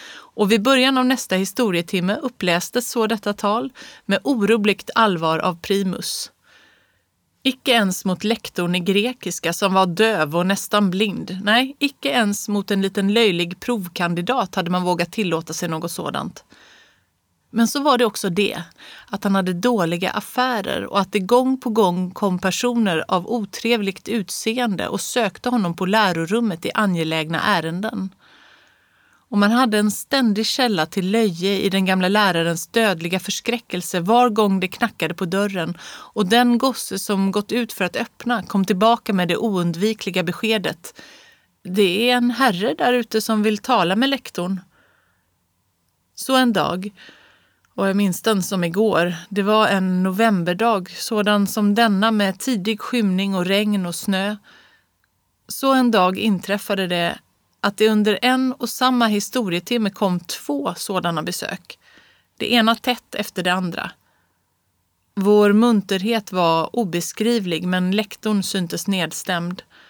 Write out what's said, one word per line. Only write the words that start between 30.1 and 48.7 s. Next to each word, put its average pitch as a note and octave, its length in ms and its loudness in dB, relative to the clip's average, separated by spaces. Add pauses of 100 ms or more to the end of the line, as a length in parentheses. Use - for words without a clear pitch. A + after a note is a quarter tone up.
källa G#3 400 0
till F#3 240 -2
löje G3 500 0
i G3 80 0
den F#3+ 160 0
gamla F#3 240 2
lärarens E3+ 580 2
dödliga F#3 540 0
förskräckelse - 800 -6
var A#3 280 4
gång G3+ 320 2
det F#3 80 -4
knackade F3 460 -4
på G3 100 -6
dörren, F#3 540 -2 (100)
och - 380 -6
den A#3+ 320 4
gosse A#3 400 -2
som G3 340 0
gått G3+ 200 -2
ut A#3 200 -2
för - 120 -4
att F3+ 120 -4
öppna A#3 460 -4
kom G3 220 0
tillbaka A3 480 2
med F3+ 160 2
det F3+ 80 0
oundvikliga F#3 880 0
beskedet: F3+ 800 -4 (640)
"Det G3 460 2
är B3 60 4
en A#3+ 140 2
herre A#3 440 2
där C#4 180 2
ute A#3 280 0
som G#3+ 220 0
vill G#3+ 160 2
tala F#3+ 380 2
med C4 120 2
lektorn." F#3+ 520 -6 (1500)
Så - 220 -2
en B3 160 4
dag, F#3 400 -2 (800)
och G3 140 0
jag F#3+ 80 0
minns G3+ 260 0
den G#3 200 2
som F3+ 220 -2
igår, F3 500 0 (140)